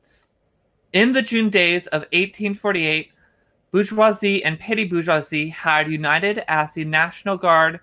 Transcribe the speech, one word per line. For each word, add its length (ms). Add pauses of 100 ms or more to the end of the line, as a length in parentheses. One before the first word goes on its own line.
(920)
In 200
the 100
June 260
days 380
of 260
eighteen 420
forty-eight, 580 (580)
bourgeoisie 720
and 140
petty 260
bourgeoisie 640
had 420
united 580
as 260
the 100
National 520
Guard 460